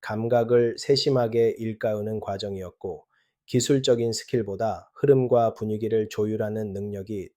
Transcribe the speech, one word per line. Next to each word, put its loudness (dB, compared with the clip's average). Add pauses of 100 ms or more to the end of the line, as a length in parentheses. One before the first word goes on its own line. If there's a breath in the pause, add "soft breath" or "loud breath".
감각을 2
세심하게 2
일깨우는 -2
과정이었고 -8 (400)
기술적인 2
스킬보다 -4
흐름과 4
분위기를 -2
조율하는 -4
능력이 -8